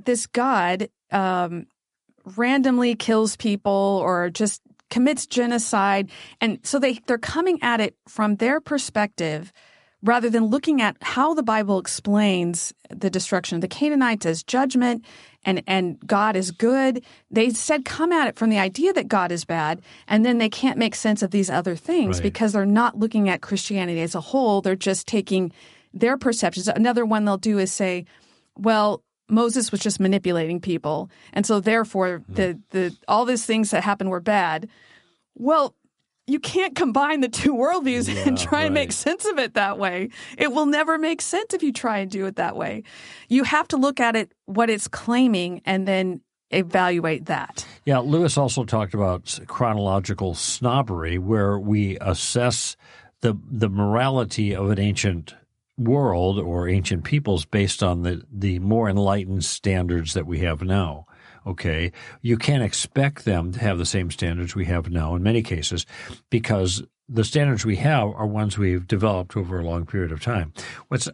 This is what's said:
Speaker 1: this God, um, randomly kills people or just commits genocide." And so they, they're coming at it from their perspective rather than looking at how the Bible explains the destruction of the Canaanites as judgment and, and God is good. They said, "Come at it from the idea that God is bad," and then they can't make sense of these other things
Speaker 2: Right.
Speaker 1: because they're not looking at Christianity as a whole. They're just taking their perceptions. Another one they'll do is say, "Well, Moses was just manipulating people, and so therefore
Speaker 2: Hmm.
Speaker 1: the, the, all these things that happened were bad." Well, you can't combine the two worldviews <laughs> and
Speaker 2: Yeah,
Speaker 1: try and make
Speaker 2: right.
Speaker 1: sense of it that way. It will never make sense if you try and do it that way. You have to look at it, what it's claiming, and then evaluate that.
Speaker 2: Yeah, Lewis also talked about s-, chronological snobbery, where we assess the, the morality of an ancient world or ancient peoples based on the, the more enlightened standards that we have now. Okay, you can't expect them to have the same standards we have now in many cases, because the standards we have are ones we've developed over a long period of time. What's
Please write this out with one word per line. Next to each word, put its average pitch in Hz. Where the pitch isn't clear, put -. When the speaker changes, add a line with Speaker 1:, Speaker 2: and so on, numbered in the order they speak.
Speaker 1:
this 240
God, 214
um, 180
randomly 247
kills 220
people 196
or 180
just 208
commits 262
genocide." 220
And 226
so -
they, 254
they're 240
coming 330
at 233
it 208
from 208
their 262
perspective 202
rather 233
than 226
looking 285
at 208
how 294
the 302
Bible 214
explains 185
the -
destruction 185
of 170
the 190
Canaanites 254
as 165
judgment 247
and, 190
and 180
God 208
is 185
good. 254
They 226
said, 269
"Come 330
at 311
it -
from 226
the 208
idea 269
that 226
God 185
is 170
bad," 165
and 214
then 240
they 220
can't 254
make 220
sense 214
of 190
these 196
other 175
things 247
Speaker 2:
Right. 90
Speaker 1:
because 208
they're 196
not 214
looking 220
at 180
Christianity 185
as 165
a 175
whole. 214
They're 190
just 190
taking 185
their 247
perceptions. 202
Another 233
one 214
they'll 196
do 208
is 190
say, 180
"Well, 208
Moses 233
was 202
just -
manipulating 180
people, 160
and 202
so 214
therefore 190
Speaker 2:
Hmm. -
Speaker 1:
the, 180
the, 180
all 226
these 240
things 220
that 175
happened 196
were 180
bad." 175
Well, 285
you 285
can't 370
combine 285
the 247
two 285
worldviews 262
<laughs> 294
and 262
Speaker 2:
Yeah, -
Speaker 1:
try 302
and 294
make 285
Speaker 2:
right. 202
Speaker 1:
sense 359
of 359
it 226
that 202
way. 190
It 294
will 294
never 302
make 320
sense 415
if 359
you 285
try 226
and 190
do 190
it 190
that 180
way. 214
You 254
have 311
to 302
look 269
at 233
it, 214
what 226
it's 208
claiming, 214
and 190
then 185
evaluate 170
that. -
Speaker 2:
Yeah, 135
Lewis 147
also 135
talked 107
about 95
s-, -
chronological 101
snobbery, 101
where 101
we 104
assess 117
the, 110
the 107
morality 107
of 98
an 101
ancient 98
world 107
or 87
ancient 92
peoples 104
based 101
on 87
the, 87
the 95
more 107
enlightened 95
standards 87
that 85
we 82
have 82
now. 90
Okay, 85
you 117
can't 135
expect 139
them 90
to -
have 98
the 85
same 90
standards 85
we 90
have 85
now 82
in 90
many 110
cases, 87
because 98
the 113
standards 139
we 104
have 139
are 107
ones 104
we've 90
developed 98
over 92
a 85
long 85
period 90
of 76
time. 90
What's 131